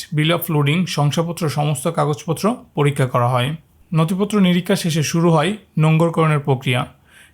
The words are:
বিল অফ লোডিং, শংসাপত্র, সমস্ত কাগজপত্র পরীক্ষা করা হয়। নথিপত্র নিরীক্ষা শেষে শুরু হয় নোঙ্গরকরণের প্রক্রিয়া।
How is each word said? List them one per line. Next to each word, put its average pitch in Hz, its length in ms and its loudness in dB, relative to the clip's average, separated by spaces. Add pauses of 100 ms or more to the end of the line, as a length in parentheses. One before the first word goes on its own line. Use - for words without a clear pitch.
(120)
বিল 151 200 0
অফ 170 180 -2
লোডিং, 147 260 2 (100)
শংসাপত্র, 165 640 -2
সমস্ত 147 400 -2
কাগজপত্র 151 560 -4 (300)
পরীক্ষা 143 320 0
করা 123 220 0
হয়। 123 200 0 (440)
নথিপত্র 185 480 0
নিরীক্ষা 180 360 2
শেষে 160 260 -2
শুরু 170 280 0
হয় 160 200 2 (280)
নোঙ্গরকরণের 160 680 2
প্রক্রিয়া। 127 340 0 (540)